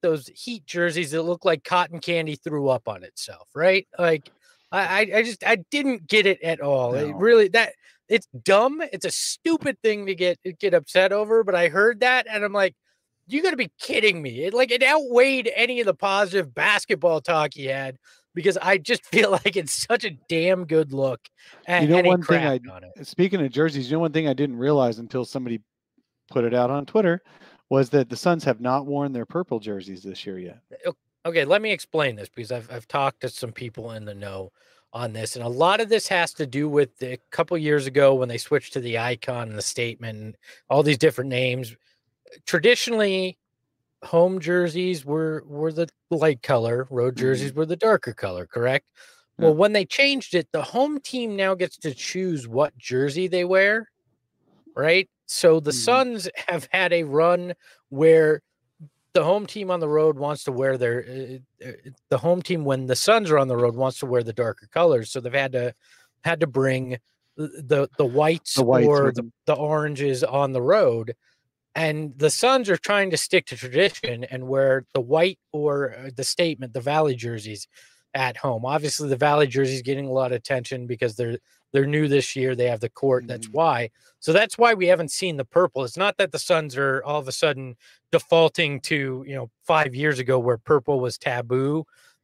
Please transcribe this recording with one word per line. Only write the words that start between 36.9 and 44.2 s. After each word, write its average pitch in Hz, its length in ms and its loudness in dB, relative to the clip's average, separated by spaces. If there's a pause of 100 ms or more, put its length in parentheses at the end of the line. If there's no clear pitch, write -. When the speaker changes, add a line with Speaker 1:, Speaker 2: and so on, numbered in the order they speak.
Speaker 1:
a 127 160 -8 (140)
couple 170 260 -2
years 151 300 0
ago 135 260 6
when 127 140 0
they 117 100 -6
switched - 360 -4
to 135 80 -6
the 113 180 -4
icon 120 480 -6
and 107 100 -12
the 101 40 -8
statement 117 580 -8
and 107 160 -14 (340)
all 143 140 4
these 143 140 2
different 135 320 0
names. 127 440 -4 (720)
Traditionally, 196 920 0 (680)
home 185 360 2